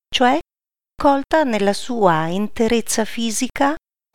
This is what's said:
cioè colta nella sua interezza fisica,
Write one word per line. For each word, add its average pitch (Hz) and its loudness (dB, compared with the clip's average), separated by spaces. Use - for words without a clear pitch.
cioè 254 2
colta 285 2
nella 208 0
sua 190 2
interezza 214 -2
fisica, 233 -2